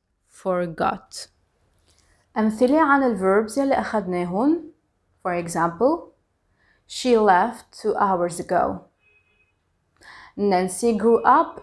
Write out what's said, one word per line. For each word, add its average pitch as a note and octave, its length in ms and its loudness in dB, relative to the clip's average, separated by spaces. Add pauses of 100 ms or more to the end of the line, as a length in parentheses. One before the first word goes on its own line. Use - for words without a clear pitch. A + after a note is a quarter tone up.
(300)
forgot. - 960 -6 (1080)
أمثلة A#3+ 440 2
عن C#4 220 4
ال A#3 140 0
verbs G3 400 0
يلي C#4 180 0
أخدناهن. G3 960 -2 (500)
For F3+ 120 -4
example, E3+ 800 -2 (760)
she B3 300 0
left G#3+ 640 0
two G#3+ 140 -4
hours F3+ 440 -2
ago. F3+ 460 -4 (1500)
Nancy G3 600 0
grew A3+ 260 2
up D4+ 400 2